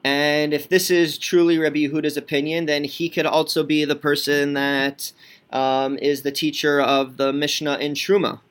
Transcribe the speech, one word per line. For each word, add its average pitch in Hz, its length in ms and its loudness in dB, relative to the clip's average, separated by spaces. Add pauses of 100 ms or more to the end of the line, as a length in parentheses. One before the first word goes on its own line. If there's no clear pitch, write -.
And 147 500 2
if 147 140 -4
this 185 240 2
is 170 260 2
truly 170 400 2
Rabbi 151 300 0
Yehuda's 147 300 -2
opinion, 156 480 -2
then 147 180 0
he 165 240 -4
could 165 180 -2
also 156 380 0
be 151 220 2
the 143 100 0
person 143 600 0
that, 139 580 -2 (380)
um, 135 480 0
is 139 240 -2
the 139 100 -2
teacher 147 480 0
of 135 340 0
the 135 160 0
Mishnah 143 460 -2
in 147 160 -4
Truma 160 580 0